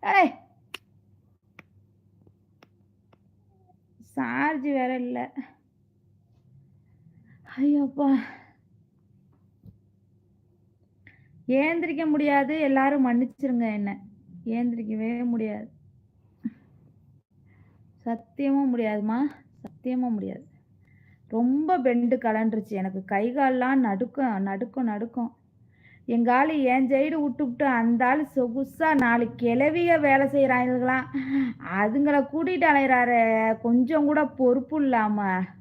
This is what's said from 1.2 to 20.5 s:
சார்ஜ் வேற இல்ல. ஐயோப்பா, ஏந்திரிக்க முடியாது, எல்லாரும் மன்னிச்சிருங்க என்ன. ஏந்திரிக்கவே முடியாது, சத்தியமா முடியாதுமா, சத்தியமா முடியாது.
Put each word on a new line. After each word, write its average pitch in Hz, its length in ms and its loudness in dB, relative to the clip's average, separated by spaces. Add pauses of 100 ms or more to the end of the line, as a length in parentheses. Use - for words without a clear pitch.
சார்ஜ் 269 520 -4 (120)
வேற 254 200 -2
இல்ல. 247 200 -6 (2500)
ஐயோப்பா, 285 520 0 (3500)
ஏந்திரிக்க 320 600 0
முடியாது, 294 540 0
எல்லாரும் 269 480 2
மன்னிச்சிருங்க 240 640 -2
என்ன. 202 240 -6 (480)
ஏந்திரிக்கவே 233 800 -4
முடியாது, 220 460 -4 (2250)
சத்தியமா 277 680 -2
முடியாதுமா, 214 460 -2 (440)
சத்தியமா 254 480 -6
முடியாது. 196 360 -8 (840)